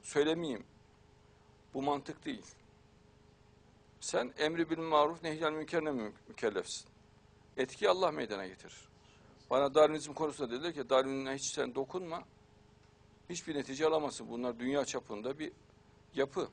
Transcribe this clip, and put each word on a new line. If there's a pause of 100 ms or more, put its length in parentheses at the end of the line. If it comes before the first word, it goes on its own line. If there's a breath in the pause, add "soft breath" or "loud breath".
Söylemeyeyim. (1080)
Bu
mantık
değil. (1500)
Sen
emri
bil
maruf,
nehyen
münkerle
mü-, (160)
mükellefsin. (680)
Etki
Allah
meydana
getirir. (640 loud breath)
Bana
Darwinizm
konusunda
dediler
ki,
"Darwin'e
hiç
sen
dokunma, (1040)
hiçbir
netice
alamazsın."
Bunlar
dünya
çapında
bir (640)
yapı.